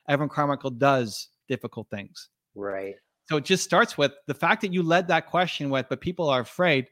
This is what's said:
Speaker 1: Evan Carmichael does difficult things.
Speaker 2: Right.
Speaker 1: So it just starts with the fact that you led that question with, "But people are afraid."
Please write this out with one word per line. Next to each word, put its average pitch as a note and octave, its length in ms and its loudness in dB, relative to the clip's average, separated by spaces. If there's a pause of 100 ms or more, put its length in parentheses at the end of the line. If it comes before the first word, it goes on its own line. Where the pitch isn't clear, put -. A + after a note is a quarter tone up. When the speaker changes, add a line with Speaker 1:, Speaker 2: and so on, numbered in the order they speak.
Speaker 1:
Evan C#3+ 220 2
Carmichael C#3+ 420 -2
does B2 560 2 (200)
difficult A#2 420 -8
things. - 400 -12 (260)
Speaker 2:
Right. G2 400 -6 (340)
Speaker 1:
So D#3 80 0
it C#3+ 80 -4
just F#3 180 0
starts A3 340 2
with C#3 140 2 (140)
the C#3+ 80 -6
fact F#3 280 0
that F#3+ 120 -4
you F3+ 100 0
led E3+ 260 2
that E3 180 0
question E3 420 -2
with, C3+ 200 0
"But C3 120 -4
people F3 280 -2
are B2+ 120 2
afraid." C#3 500 0